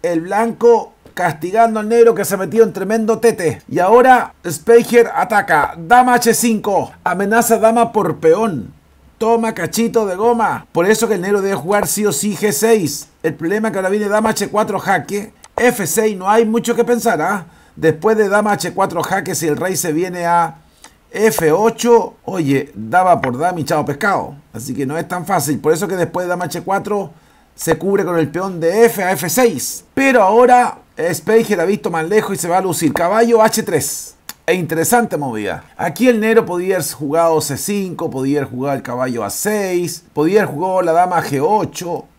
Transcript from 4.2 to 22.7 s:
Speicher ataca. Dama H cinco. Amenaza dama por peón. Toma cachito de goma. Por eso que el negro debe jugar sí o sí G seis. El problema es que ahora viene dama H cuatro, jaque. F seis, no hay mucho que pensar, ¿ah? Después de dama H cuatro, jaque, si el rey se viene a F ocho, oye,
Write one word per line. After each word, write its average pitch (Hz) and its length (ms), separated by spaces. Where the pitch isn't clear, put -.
Speicher 226 720
ataca. 175 640
Dama 247 380
H 233 180
cinco. 208 580
Amenaza 202 540
dama 226 340
por 190 240
peón. 165 560
Toma 226 340
cachito 214 520
de 185 120
goma. 214 560
Por 170 120
eso 214 220
que 208 60
el 185 80
negro 202 200
debe 196 140
jugar 180 320
sí 208 180
o 202 60
sí 202 240
G 208 160
seis. 208 560
El 160 120
problema 208 340
es - 20
que 202 60
ahora 185 120
viene 208 200
dama 214 220
H 196 180
cuatro, 196 300
jaque. 190 520
F 226 320
seis, 220 300
no 185 120
hay 220 160
mucho 226 300
que 233 80
pensar, 226 380
¿ah? 180 240
Después 160 420
de 214 100
dama 208 260
H 175 200
cuatro, 196 280
jaque, 190 320
si 156 140
el 147 80
rey 180 220
se 165 160
viene 175 320
a 170 320
F 185 400
ocho, 226 720
oye, 143 520